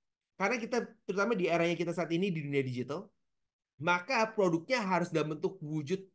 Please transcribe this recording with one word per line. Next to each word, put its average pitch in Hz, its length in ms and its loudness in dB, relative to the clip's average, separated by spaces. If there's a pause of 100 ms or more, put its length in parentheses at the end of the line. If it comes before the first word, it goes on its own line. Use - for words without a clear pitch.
(340)
Karena 220 240 0
kita, 226 240 -2 (240)
terutama 202 320 2
di 175 80 0
eranya 170 320 2
kita 170 160 -2
saat 160 160 -2
ini 175 240 2
di 160 80 -2
dunia 139 240 0
digital, 131 400 -6 (720)
maka 180 480 2
produknya 202 560 2
harus 175 320 0
dalam 156 240 0
bentuk 185 240 -4
wujud 156 540 -4